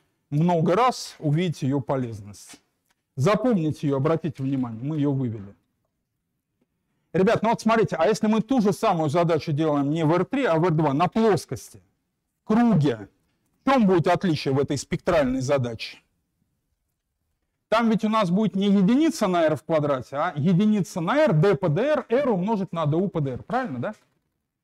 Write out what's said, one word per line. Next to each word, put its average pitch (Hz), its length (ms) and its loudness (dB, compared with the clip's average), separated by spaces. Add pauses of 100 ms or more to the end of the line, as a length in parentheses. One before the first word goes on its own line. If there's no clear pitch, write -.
(280)
много 165 460 0
раз, 240 440 0
увидите 151 480 -2
ее 139 140 0
полезность. 110 800 -8 (560)
Запомните 175 680 0
ее, 139 100 0
обратите 156 460 -2
внимание, 127 420 -4
мы 156 120 -6
ее 143 160 0
вывели. 113 420 -6 (1600)
Ребят, 190 300 2
ну 214 60 0
вот 233 120 0
смотрите, 220 360 0
а 160 100 2
если 214 220 0
мы 220 120 2
ту 262 200 0
же 196 120 2
самую 165 380 0
задачу 165 400 0
делаем 143 400 0
не 160 140 -2
в 147 80 2
Р 175 120 2
три, 269 200 -2
а 165 140 2
в 170 60 2
Р 185 60 2
два, 156 220 2
на 160 160 0
плоскости, - 760 -2 (600)
в - 20 -18
круге, 151 640 2 (560)
в - 40 2
чем 269 160 4
будет 185 220 4
отличие 170 480 0
в 143 60 2
этой 139 180 -2
спектральной 143 640 -2
задаче? 123 580 -4 (1700)
Там 220 220 2
ведь 220 140 0
у 214 40 -2
нас 214 220 0
будет 202 240 0
не 196 140 0
единица 220 580 2
на 175 160 2
R 156 140 2
в - 80 -18
квадрате, 143 520 -2
а 170 200 -2
единица 185 640 0
на 196 160 -2
r, 294 160 4
d 185 240 4
по 185 100 -4
dr, 240 420 0
r 262 220 0
умножить 196 420 -4
на 165 120 -4
du 165 240 0
по 170 100 -6
dr. 135 240 -6
Правильно, 202 380 -6
да? 208 140 -8 (680)